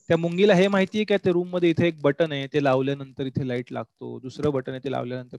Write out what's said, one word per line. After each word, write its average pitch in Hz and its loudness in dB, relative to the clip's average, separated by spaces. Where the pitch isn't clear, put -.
त्या 165 4
मुंगीला 175 2
हे 185 6
माहिती 196 0
आहे 214 0
का 202 2
त्या 185 0
रूम 180 -2
मध्ये 175 2
इथे 165 2
एक 160 -4
बटन 143 2
आहे, 139 -6
ते 143 0
लावल्यानंतर 135 -2
इथे 135 -4
लाईट 123 -6
लागतो, 120 -12
दुसरं 135 -4
बटन 131 -4
आहे, 131 -10
ते 135 -6
लावल्यानंतर 127 -8